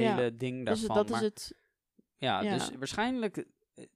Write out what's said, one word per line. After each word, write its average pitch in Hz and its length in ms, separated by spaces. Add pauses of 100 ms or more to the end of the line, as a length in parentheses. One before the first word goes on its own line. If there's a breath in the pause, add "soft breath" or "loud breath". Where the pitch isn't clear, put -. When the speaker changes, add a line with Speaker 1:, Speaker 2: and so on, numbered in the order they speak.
(160)
Speaker 1:
hele 120 200
ding 127 300
Speaker 2:
Dus 214 140
Speaker 1:
daarvan. 214 160
Speaker 2:
dat 208 100
is 214 60
Speaker 1:
Maar 233 100
Speaker 2:
het - 340 (600)
Speaker 1:
ja, 104 240
Speaker 2:
Ja. 208 120
Speaker 1:
dus 131 240
waarschijnlijk, 214 600
eh, - 480 (100)